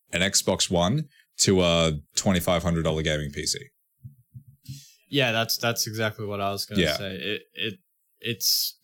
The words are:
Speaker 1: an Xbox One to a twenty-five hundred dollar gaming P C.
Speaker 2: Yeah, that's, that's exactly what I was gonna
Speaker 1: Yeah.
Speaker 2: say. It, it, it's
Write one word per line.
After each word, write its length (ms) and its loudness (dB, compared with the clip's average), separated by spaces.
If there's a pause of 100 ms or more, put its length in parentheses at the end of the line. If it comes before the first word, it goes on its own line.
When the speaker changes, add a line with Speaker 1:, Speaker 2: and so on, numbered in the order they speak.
(120)
Speaker 1:
an 80 0
Xbox 500 2
One 340 2 (340)
to 240 6
a 360 4 (180)
twenty-five 460 2
hundred 200 0
dollar 200 0
gaming 300 -2
P 140 -8
C. 120 -2 (1500)
Speaker 2:
Yeah, 240 2
that's, 260 0
that's 280 0
exactly 380 -4
what 160 -6
I 120 -2
was 120 -6
gonna 180 -2
Speaker 1:
Yeah. 140 0
Speaker 2:
say. 200 -8
It, 260 -6 (120)
it, 200 -6 (460)
it's 640 -2